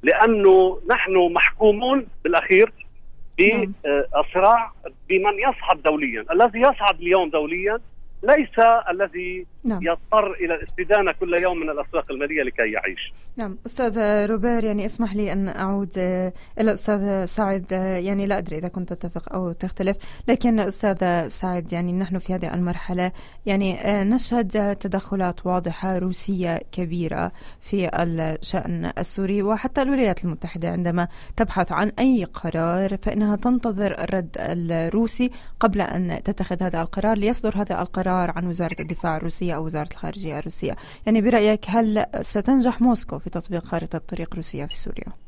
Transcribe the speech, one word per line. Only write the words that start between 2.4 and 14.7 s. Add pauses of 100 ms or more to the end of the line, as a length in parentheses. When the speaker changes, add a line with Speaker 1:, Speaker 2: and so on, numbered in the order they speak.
Speaker 2:
نعم. (100)
Speaker 1:
بالصراع (380)
بمن (160)
يصعد
دوليا.
الذي
يصعد
اليوم
دوليا (440)
ليس (300)
الذي (180)
Speaker 2:
نعم.
Speaker 1:
يضطر
إلى
الاستدانة
كل
يوم
من
الأسواق
المالية
لكي
يعيش. (240)
Speaker 2:
نعم،
أستاذ
روبير،
يعني